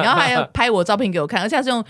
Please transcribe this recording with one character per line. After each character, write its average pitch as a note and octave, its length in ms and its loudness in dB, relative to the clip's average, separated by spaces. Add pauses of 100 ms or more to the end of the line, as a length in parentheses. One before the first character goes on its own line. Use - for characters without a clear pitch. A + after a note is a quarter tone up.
然 A#3 100 2
后 E4+ 80 2
还 C4+ 120 2
有 A#3+ 200 0
拍 A#3+ 180 0
我 F#3+ 140 2
照 G#3 120 0
片 G#3 140 -2
给 F3 100 -2
我 D3 60 -2
看， F3 140 -2
而 G3 80 -4
且 D4+ 80 -2
他 C4+ 60 0
是 C4 80 -2
用 A#3+ 200 -2